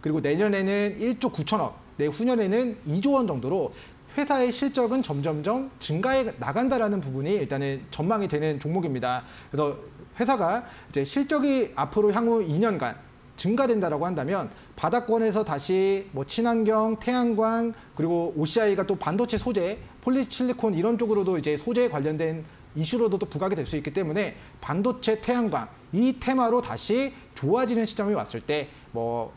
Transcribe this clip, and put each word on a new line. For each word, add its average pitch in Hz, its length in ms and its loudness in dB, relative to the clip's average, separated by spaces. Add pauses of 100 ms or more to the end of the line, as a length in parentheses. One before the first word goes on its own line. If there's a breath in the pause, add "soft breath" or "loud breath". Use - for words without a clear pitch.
그리고 156 180 0
내년에는 202 800 2
일조 240 300 0
구천억, 156 500 -2 (180)
내후년에는 214 880 0
이조 196 260 0
원 254 160 4
정도로 143 460 -2 (440 loud breath)
회사의 277 340 2
실적은 254 520 0
점점점 160 680 -2 (100)
증가해 240 600 0
나간다라는 208 600 0
부분이 135 320 -2
일단은 139 600 -2
전망이 175 360 0
되는 151 320 0
종목입니다. 135 640 -2 (260 loud breath)
그래서 143 280 0 (420)
회사가 220 460 2 (240 loud breath)
이제 139 140 0
실적이 277 720 0
앞으로 202 360 2
향후 226 320 2
이 156 160 0
년간 170 360 0 (420)
증가된다라고 196 680 2
한다면 170 440 -2 (260 loud breath)
바닥권에서 220 720 2
다시 190 680 0
뭐 135 140 -4
친환경, 220 720 2
태양광, 233 760 2 (220 loud breath)
그리고 170 400 0
오씨아이가 196 520 2
또 196 80 2
반도체 220 420 0
소재, 196 420 -2 (220 loud breath)
폴리실리콘 247 720 0
이런 208 240 2
쪽으로도 202 400 2
이제 147 180 0
소재에 233 340 0
관련된 156 540 -2 (320 loud breath)
이슈로도 185 440 2
또 202 80 -2
부각이 190 280 -2
될 143 100 -4
수 156 120 -4
있기 143 160 -6
때문에 190 420 -2 (240 loud breath)
반도체, 214 600 0
태양광 214 480 -2 (240)
이 254 260 2
테마로 247 420 2
다시 233 520 -2 (260 loud breath)
좋아지는 226 460 2
시점이 214 280 -2
왔을 117 280 -4
때 147 260 -2 (240 loud breath)
뭐 117 460 -4